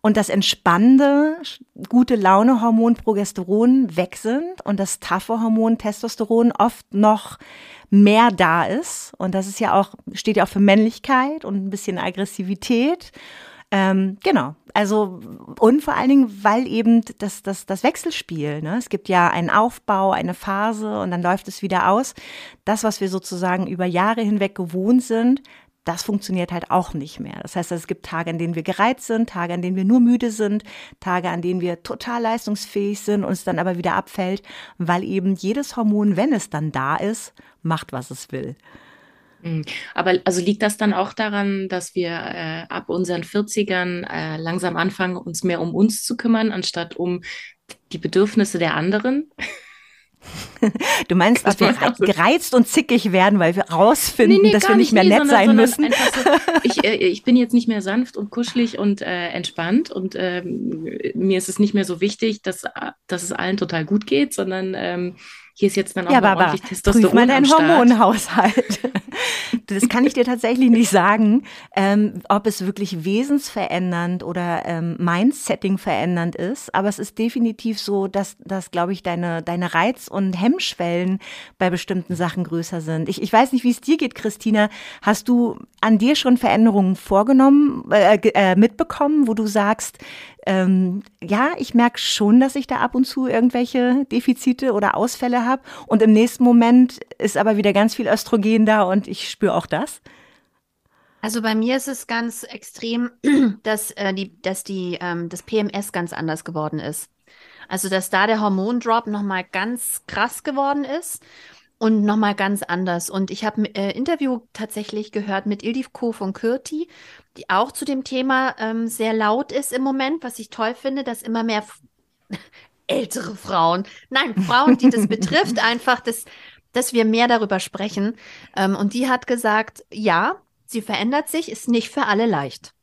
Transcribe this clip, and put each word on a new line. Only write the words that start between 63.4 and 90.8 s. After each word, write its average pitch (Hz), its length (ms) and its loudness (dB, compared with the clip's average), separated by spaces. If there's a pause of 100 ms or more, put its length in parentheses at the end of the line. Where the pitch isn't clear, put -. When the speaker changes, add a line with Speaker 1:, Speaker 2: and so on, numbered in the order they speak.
Speaker 2:
total 165 300 -2
gut 208 200 -2
geht, 285 280 0
sondern, 190 420 -4
ähm, 180 400 -6 (380)
hier 202 140 0
ist 190 80 0
jetzt 196 220 -4
dann 175 100 -4
auch - 40 2
Speaker 1:
Ja, 247 100 6
Speaker 2:
mal 202 60 4
Speaker 1:
Barbara, 180 240 4
Speaker 2:
ordentlich - 180 -6
Testosteron 202 400 4
Speaker 1:
prüf - 40 2
mal 240 140 8
deinen 269 100 4
Speaker 2:
am 277 80 6
Start. 320 240 6
Speaker 1:
Hormonhaushalt. 240 1120 4
<laughs> 247 60 -4 (760)
Das 202 240 -2
kann 247 160 2
ich - 80 2
dir 240 120 2
tatsächlich 247 440 2
nicht 226 200 6
sagen, 208 540 4 (320)
ähm, 196 540 2
ob 202 180 2
es 202 180 -2
wirklich 190 380 -4
wesensverändernd 185 1200 -2
oder, 175 420 -4
ähm, 170 340 -4
Mindsetting 190 800 0
verändernd 170 580 -2
ist, 196 380 -8
aber 190 140 0
es 208 120 -4
ist - 180 -10
definitiv 226 640 -2
so, 196 280 -2
dass, 196 320 -6
dass, 190 320 -10
glaub 175 180 -2
ich, 196 140 -6
deine, 175 380 -4
deine 175 320 -4
Reiz- 190 340 0
und 190 260 -2
Hemmschwellen 185 840 -2 (380)
bei 185 120 0
bestimmten 180 460 -4
Sachen 175 280 -4
größer 165 380 -6
sind. 160 280 -4
Ich, - 120 -6
ich 208 120 -4
weiß 247 180 4
nicht, 254 120 0
wie 247 80 4
es - 100 -2
dir 311 160 2
geht, 254 180 -4
Christina. 214 540 0 (320)
Hast 208 280 0
du 240 300 2 (220)
an 220 160 4
dir 247 180 4
schon 247 220 2
Veränderungen 202 580 4
vorgenommen, 269 960 4
äh, 202 260 6
ge-, 220 180 2
äh, 185 200 4
mitbekommen, 285 720 2
wo 220 60 0
du 214 140 -2
sagst, 208 500 -2 (480)
ähm, 185 580 2 (180)